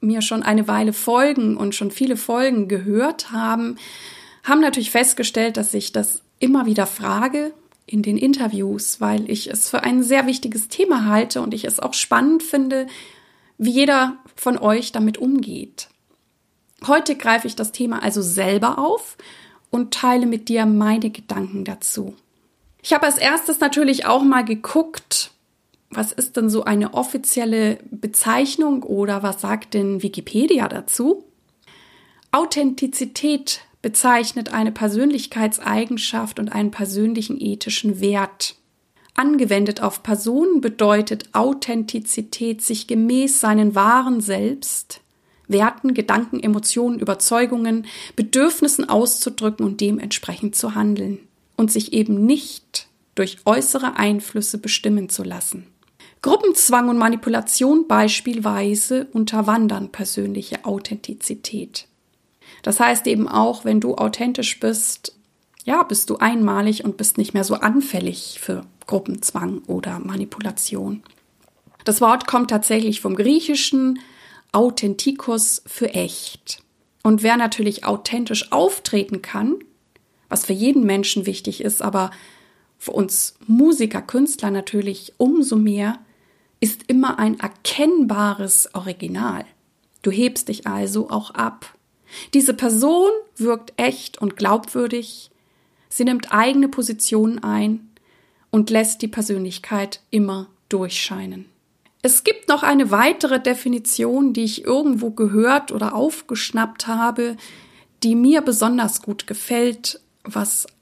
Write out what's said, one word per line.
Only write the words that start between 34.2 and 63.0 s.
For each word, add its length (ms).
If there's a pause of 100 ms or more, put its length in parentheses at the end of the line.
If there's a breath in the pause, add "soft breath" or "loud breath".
eine 180
Persönlichkeitseigenschaft 1700
und 100
einen 220
persönlichen 680
ethischen 600
Wert. 540 (600 soft breath)
Angewendet 680
auf 220
Personen 560
bedeutet 720
Authentizität, 1300
sich 240
gemäß 540
seinen 340
wahren 460
Selbst, 800 (480)
Werten, 460
Gedanken, 460
Emotionen, 580
Überzeugungen, 880 (300 loud breath)
Bedürfnissen 720
auszudrücken 760
und 160
dementsprechend 760
zu 180
handeln 460 (360)
und 140
sich 220
eben 340
nicht 640 (260)
durch 300
äußere 500
Einflüsse 640
bestimmen 500
zu 140
lassen. 460 (520 soft breath)
Gruppenzwang 680
und 100
Manipulation 880
beispielsweise 1300
unterwandern 800
persönliche 720
Authentizität. 1200 (800 loud breath)
Das 160
heißt 260